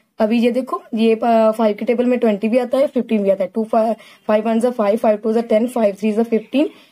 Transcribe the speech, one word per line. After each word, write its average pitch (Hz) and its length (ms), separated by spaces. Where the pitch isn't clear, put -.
अभी 226 220
ये 240 100
देखो, 262 320
ये 226 200
प-, 220 440
फ़ाइव 214 180
की 226 80
table 240 200
में 247 140
ट्वेंटी 220 300
भी 233 100
आता 247 200
है, 285 80
फ़िफ़्टीन 220 360
भी 196 80
आता 196 140
है। - 100
टू 220 100
फ़ा-, 220 300
फ़ाइव 214 220
वन 226 120
जा 247 100
फ़ाइव, 220 260
फ़ाइव 220 200
टू 220 160
जा 233 80
टेन, 226 260
फ़ाइव 220 280
थ्री 214 180
जा 220 100
फ़िफ़्टीन, 233 480